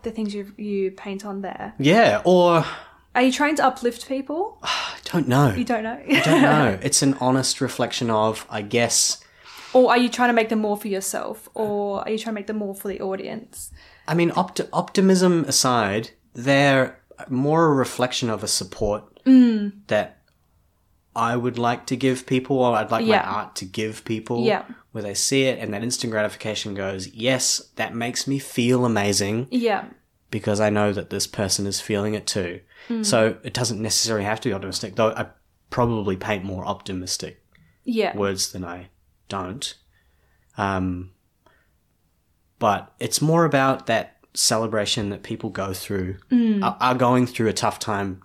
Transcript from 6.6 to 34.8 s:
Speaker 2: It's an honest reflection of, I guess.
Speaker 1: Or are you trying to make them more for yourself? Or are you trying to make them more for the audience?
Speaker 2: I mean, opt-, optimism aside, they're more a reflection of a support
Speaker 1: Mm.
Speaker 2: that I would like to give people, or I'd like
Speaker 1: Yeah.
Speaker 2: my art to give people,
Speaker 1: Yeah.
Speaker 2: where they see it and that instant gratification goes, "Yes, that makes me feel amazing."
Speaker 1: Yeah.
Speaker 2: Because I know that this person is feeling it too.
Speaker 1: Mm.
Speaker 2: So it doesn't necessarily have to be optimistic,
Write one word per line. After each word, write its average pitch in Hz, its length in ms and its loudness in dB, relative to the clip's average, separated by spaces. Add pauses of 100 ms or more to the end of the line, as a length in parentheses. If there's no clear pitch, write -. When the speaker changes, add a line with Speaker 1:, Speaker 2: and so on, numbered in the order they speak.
Speaker 2:
It's - 200 0
an 135 180 2
honest 131 400 0
reflection 120 500 -2
of, 110 400 0
I 110 120 -6
guess. 113 600 0 (520)
Speaker 1:
Or 254 160 8
are 240 80 4
you 247 100 4
trying 247 220 2
to 240 40 4
make 226 140 2
them 220 120 0
more 208 180 0
for 208 100 -10
yourself? - 680 -6
Or 202 480 -2
are - 80 -6
you 220 80 -2
trying 220 180 -8
to 208 40 -8
make 202 80 -12
them 220 120 -6
more 196 160 -6
for 202 120 -10
the - 140 -6
audience? - 720 -8 (360)
Speaker 2:
I 156 60 -2
mean, 170 220 4
opt-, 185 260 0 (100)
optimism 180 720 4
aside, 117 680 2 (260)
they're 135 640 4 (260)
more 147 380 2
a 156 80 4
reflection 123 560 0
of 104 140 -4
a 104 40 -6
support 104 560 -2 (220)
Speaker 1:
Mm. 233 460 6 (160)
Speaker 2:
that 104 340 -2 (920)
I 117 200 0
would 120 220 -2
like 120 300 -2
to 135 100 -2
give 127 300 0
people, 131 320 0
or 120 180 4
I'd 107 140 -2
like 113 140 2
Speaker 1:
Yeah. 214 180 4
Speaker 2:
my - 40 -8 (100)
art - 200 -8
to - 80 -10
give 110 400 -6
people, 113 400 -4
Speaker 1:
Yeah. 104 180 0 (280)
Speaker 2:
where 110 100 -8
they 101 140 -8
see 135 300 2
it 123 140 0
and 107 140 -6
that 104 100 -6
instant 123 280 -4
gratification 107 640 -4
goes, 95 320 -6
"Yes, 123 680 -2
that 110 200 -6
makes 120 320 -6
me 139 120 0
feel 123 460 2
amazing." 104 640 0
Speaker 1:
Yeah. 233 360 -2 (440)
Speaker 2:
Because 104 300 -2
I 107 100 2
know 104 240 2
that 95 160 -6
this 98 160 -4
person 98 400 -2
is 98 160 -6
feeling 107 320 -2
it 104 140 -8
too. 90 320 -4 (280)
Speaker 1:
Mm. 226 160 -4
Speaker 2:
So 113 400 2
it 120 120 -10
doesn't 117 260 -4
necessarily 107 440 -2
have 107 160 -2
to 127 80 -4
be 101 40 0
optimistic, 95 420 -8